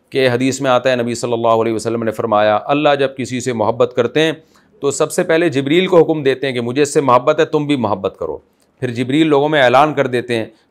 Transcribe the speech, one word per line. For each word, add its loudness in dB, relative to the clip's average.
कि 2
हदीस 0
में 0
आता 2
है, 0
नबी -2
सल्लल्लाहु 0
अलैहि 0
वसल्लम -4
ने -2
फरमाया, 2
"अल्लाह 0
जब -2
किसी -6
से -4
मोहब्बत 0
करते 0
हैं -2
तो 0
सबसे -2
पहले 0
जिब्रील 0
को 4
हुक्म 2
देते 0
हैं -4
कि -4
मुझे -2
इससे 0
मोहब्बत 2
है, 4
तुम -2
भी 0
मोहब्बत -4
करो।" -8
फिर -4
जिब्रील 0
लोगों 2
में 2
ऐलान 4
कर 0
देते -4
हैं, -4